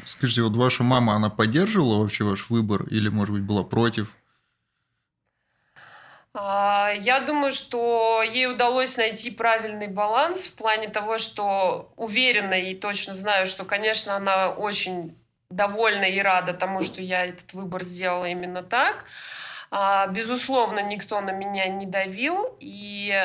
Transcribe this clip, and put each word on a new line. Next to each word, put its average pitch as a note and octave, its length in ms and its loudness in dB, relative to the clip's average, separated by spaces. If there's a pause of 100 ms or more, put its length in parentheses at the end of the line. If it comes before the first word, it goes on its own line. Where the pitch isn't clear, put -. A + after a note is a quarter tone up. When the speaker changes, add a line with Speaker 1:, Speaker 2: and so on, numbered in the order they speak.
Speaker 1:
скажите, A#2+ 380 0
вот A2 120 2
ваша B2 280 2
мама, A#2+ 320 4
она G#2+ 140 2
поддерживала C3 680 2
вообще G#2+ 260 0
ваш G2 240 -2
выбор G#2+ 340 2
или, G#2+ 260 0
может G#2 240 0
быть, G2+ 100 -2
была G2 200 0
против? A2+ 520 0 (2250)
Speaker 2:
А, G3+ 680 2
я B3 220 4
думаю, C#4+ 300 0
что A#3 680 2
ей A#3 260 0
удалось B3 500 2
найти A3+ 340 -2
правильный A3 560 0
баланс A3+ 600 0
в - 80 -12
плане A3 320 0
того, G#3+ 300 -2
что G3 760 0
уверена A3 580 0
и F#3 220 -2
точно G3+ 380 -4
знаю, F#3+ 320 2
что, F#3+ 200 -6
конечно, G#3 500 0
она F#3+ 340 2
очень F#3 680 -4 (320)
довольна G3+ 540 0
и F#3+ 160 0
рада F3+ 340 2
тому, F#3 300 -2
что - 180 -6
я F#3 240 -2
этот F3+ 280 -14
выбор F#3 300 -8
сделала F3+ 420 -2
именно F3+ 360 -6
так. C4+ 440 0 (680)
А, G3 360 2
безусловно, A3+ 720 -2
никто G#3 400 -4
на G3 100 -4
меня G3 360 -4
не G3 200 -6
давил, A#3 720 -2
и, G3+ 520 -8 (140)